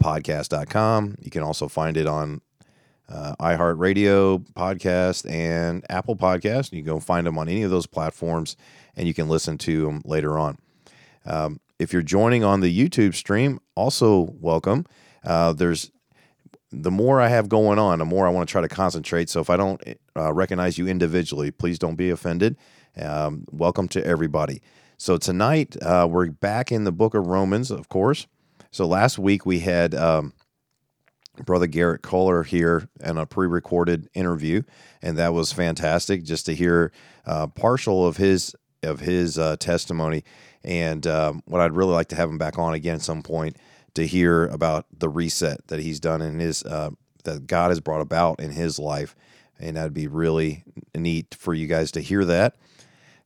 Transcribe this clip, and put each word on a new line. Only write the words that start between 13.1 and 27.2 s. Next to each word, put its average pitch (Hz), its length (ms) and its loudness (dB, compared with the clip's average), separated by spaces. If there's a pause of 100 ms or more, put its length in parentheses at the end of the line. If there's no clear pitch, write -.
stream, 123 460 0 (160)
also 104 640 2
welcome. 85 440 0 (380)
Uh, 85 300 2
there's, 82 400 -2 (800)
the 78 200 -4
more 123 280 4
I 120 100 6
have 113 200 2
going 107 300 4
on, 95 200 4
the 80 60 -2
more 92 220 2
I 87 40 4
wanna 90 140 0
try 90 160 0
to 80 80 0
concentrate. 85 640 -2
So 85 100 -2
if 78 80 -2
I 90 80 4
don't, 98 260 -2 (320)
uh, 78 200 -2
recognize 90 420 0
you 87 100 -2
individually, 82 640 0
please 87 280 -4
don't 82 180 -2
be 90 140 0
offended. 87 480 0 (420)
Um, 76 500 -4
welcome 85 380 0
to - 160 -4
everybody. 76 560 -2 (380)
So 90 180 2
tonight, 113 640 0
uh, 87 280 4
we're 85 200 2
back 107 400 -4
in 110 140 0
the 92 80 0
book 110 220 2
of 98 120 0